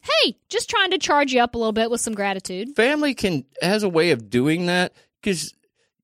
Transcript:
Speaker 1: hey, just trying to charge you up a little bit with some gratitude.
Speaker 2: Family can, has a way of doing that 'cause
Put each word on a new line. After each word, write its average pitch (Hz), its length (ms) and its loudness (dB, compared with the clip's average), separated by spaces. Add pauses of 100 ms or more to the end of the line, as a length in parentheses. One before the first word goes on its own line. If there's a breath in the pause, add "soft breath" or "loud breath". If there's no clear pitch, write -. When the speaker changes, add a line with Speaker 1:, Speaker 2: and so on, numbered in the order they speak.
(220)
Speaker 1:
hey, 294 140 -2 (120)
just 453 220 -4
trying 392 220 0
to 370 60 0
charge 285 340 0
you 247 80 4
up 240 160 0
a - 20 -4
little 220 140 -2
bit 226 180 0
with 233 100 -2
some 220 140 -6
gratitude. 196 640 -6
Speaker 2:
Family 285 380 2
can, 160 300 -2 (180)
has 202 200 2
a 202 60 0
way 165 240 4
of 113 180 -2
doing 156 360 2
that 180 260 0 (320 soft breath)
'cause 170 280 -4 (520)